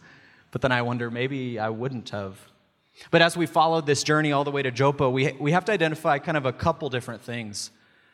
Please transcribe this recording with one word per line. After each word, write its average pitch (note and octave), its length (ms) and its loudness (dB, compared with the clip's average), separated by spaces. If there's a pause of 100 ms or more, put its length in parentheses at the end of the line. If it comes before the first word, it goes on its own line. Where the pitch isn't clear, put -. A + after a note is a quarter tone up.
(520)
But B2+ 100 -6
then C3 100 2
I B2 120 2
wonder, A#2+ 260 -4
maybe B2 480 -4
I G#2+ 120 -2
wouldn't A#2+ 420 -6
have. G2 260 -8 (720)
But E3 140 6
as E3+ 120 4
we E3+ 120 0
followed E3 400 2
this C#3+ 160 2
journey D3+ 280 2
all C#3+ 120 2
the C#3+ 80 -4
way C#3+ 100 -2
to C3 80 -2
Joppa, C3+ 400 2
we, C3+ 300 2
we D3 140 0
have F3+ 120 2
to A3+ 60 0
identify D#3 480 2
kind D#3+ 180 -2
of C3+ 80 0
a B2 80 0
couple E3 360 -2
different A#2+ 340 -6
things. A2+ 480 -10 (420)